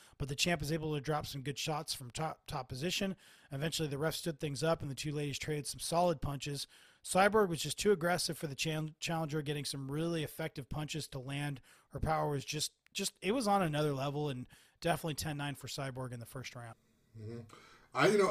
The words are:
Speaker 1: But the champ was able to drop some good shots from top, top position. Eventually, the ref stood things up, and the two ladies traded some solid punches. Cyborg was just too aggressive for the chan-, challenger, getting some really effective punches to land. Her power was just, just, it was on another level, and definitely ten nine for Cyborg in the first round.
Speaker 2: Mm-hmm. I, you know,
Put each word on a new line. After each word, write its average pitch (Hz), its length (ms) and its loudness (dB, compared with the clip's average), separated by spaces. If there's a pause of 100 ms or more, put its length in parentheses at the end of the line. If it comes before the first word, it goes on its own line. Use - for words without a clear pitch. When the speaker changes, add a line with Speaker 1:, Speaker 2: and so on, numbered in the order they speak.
(180)
Speaker 1:
But 139 100 -4
the 139 80 -4
champ 175 240 4
was 147 100 -4
able 156 240 0
to 147 60 -2
drop 151 260 0
some 143 140 -8
good 135 180 -4
shots 156 360 -2
from 123 160 -10
top, 160 360 -4
top 143 220 -6
position. 180 480 -2 (340)
Eventually, 151 380 -2
the 139 80 -2
ref 151 180 0
stood 160 240 -4
things 143 240 -4
up, 165 200 4
and 147 80 -4
the 135 40 -6
two 147 180 -4
ladies 147 260 -2
traded 147 280 -4
some - 140 -8
solid 170 400 2
punches. 143 460 -4 (360)
Cyborg 202 460 6
was 165 140 -2
just - 160 -4
too 208 140 6
aggressive 170 440 2
for 160 120 -6
the 139 60 -8
chan-, 156 460 -2
challenger, 160 400 0
getting 147 240 -2
some 135 260 -6
really 160 320 0
effective 151 460 -6
punches 151 400 -4
to 139 100 -10
land. 139 440 -4 (320)
Her 135 60 -8
power 156 280 4
was 139 160 0
just, - 280 -2 (200)
just, 196 300 -2
it 185 100 2
was 247 160 2
on 202 140 6
another 151 320 2
level, 143 340 -2
and 123 160 -4 (380)
definitely 160 320 0
ten 147 240 -4
nine 143 160 -4
for - 140 -12
Cyborg 127 440 -6
in 123 80 -10
the 113 60 -12
first - 280 -12
round. 117 220 -14 (420)
Speaker 2:
Mm-hmm. 113 220 -8 (520)
I, 135 140 6
you 208 120 8
know, 190 120 8